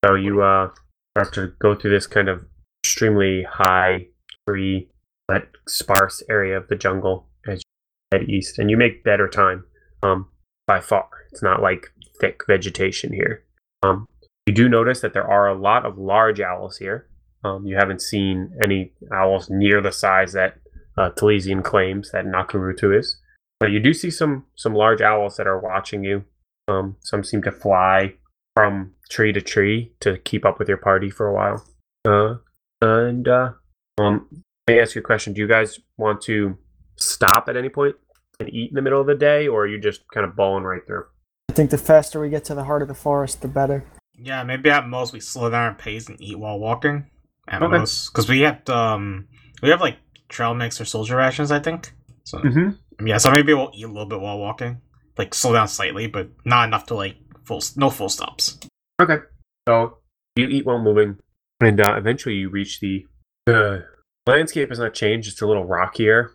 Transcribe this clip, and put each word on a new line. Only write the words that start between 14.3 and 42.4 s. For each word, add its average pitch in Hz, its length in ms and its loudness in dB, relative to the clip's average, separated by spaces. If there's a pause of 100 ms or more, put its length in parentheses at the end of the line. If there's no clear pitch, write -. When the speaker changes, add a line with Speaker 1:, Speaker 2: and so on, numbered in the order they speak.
Speaker 1:
you 104 60 2
do 117 160 6
notice 120 320 2
that 107 120 -4
there 98 160 -2
are 101 180 4
a 98 120 0
lot 104 260 2
of 101 120 -8
large 101 440 2
owls 92 360 -8
here. 98 300 -8 (360)
Um, 98 220 -6
you 95 100 -4
haven't 95 260 2
seen 95 600 -2
any 98 320 0 (200)
owls 95 360 0
near 101 320 4
the 98 100 -2
size 95 420 0
that, 92 240 -2 (400)
uh, 95 140 0
Talesian 98 520 0
claims 95 480 -2
that 95 140 -4
Nakurutu 95 720 -2
is. - 200 -4 (420)
But 110 120 2
you 107 80 0
do 127 140 4
see 175 160 -4
some, 147 360 -4 (100)
some 110 180 -4
large 107 280 4
owls 104 360 0
that 101 80 -4
are 95 140 0
watching 98 440 -6
you. 98 200 -4 (440)
Um, 98 340 -2
some 101 220 -6
seem 101 200 -4
to 101 80 -2
fly 95 640 2 (400)
from 101 380 2 (160)
tree 87 240 0
to 98 80 -2
tree 107 580 0
to 95 180 -2
keep - 280 -4
up 98 140 2
with 104 80 -4
your 98 100 0
party 98 340 0
for 104 160 -4
a 101 60 -2
while. 101 300 -2 (420)
Uh, 107 300 4 (460)
and, 120 460 2
uh, 123 240 2 (480)
um, 104 280 0 (400)
let 117 80 6
me 117 60 6
ask 113 140 -2
you 113 60 -8
a - 20 -14
question. 107 300 -2
Do 104 80 -6
you 104 60 -2
guys 113 320 0 (180)
want 107 260 -2
to 101 340 -2 (400)
stop 104 500 2
at 123 100 -6
any 127 120 -4
point 143 260 -2 (440)
and - 100 -8
eat 117 200 -8
in 147 60 -10
the 135 60 -2
middle 135 200 2
of 135 60 0
the 147 80 2
day, 147 320 2
or 110 160 0
are 104 40 0
you 104 120 -6
just 101 220 -4 (120)
kind 104 120 0
of 90 100 -8
balling 98 280 0
right 92 220 -8
through? 95 200 -10 (440)
Speaker 2:
I - 40 -4
think 151 160 4
the 147 80 0
faster 156 420 4
we 151 100 -4
get 147 160 -6